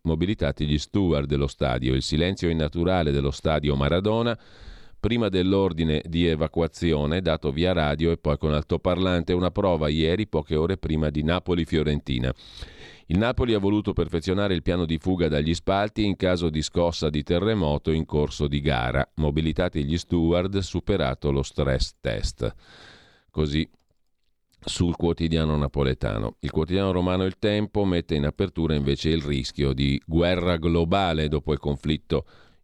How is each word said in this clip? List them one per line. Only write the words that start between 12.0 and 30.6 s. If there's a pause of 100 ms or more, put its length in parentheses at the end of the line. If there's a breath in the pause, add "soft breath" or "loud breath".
Il
Napoli
ha
voluto
perfezionare
il
piano
di
fuga
dagli
spalti
in
caso
di
scossa
di
terremoto
in
corso
di
gara. (100)
Mobilitati
gli
steward,
superato
lo
stress
test." (760 loud breath)
Così (920)
sul
quotidiano
napoletano.
Il
quotidiano
romano
Il
Tempo
mette
in
apertura
invece
il
rischio
di
guerra
globale